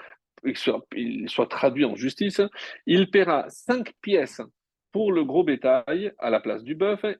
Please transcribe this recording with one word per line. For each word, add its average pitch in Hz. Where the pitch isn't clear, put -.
il 127
soit, -
il 117
soit 120
traduit 135
en 107
justice, 190
il 185
paiera 175
cinq -
pièces 165
pour 208
le 165
gros 143
bétail 143
à 117
la 113
place 110
du 135
bœuf 196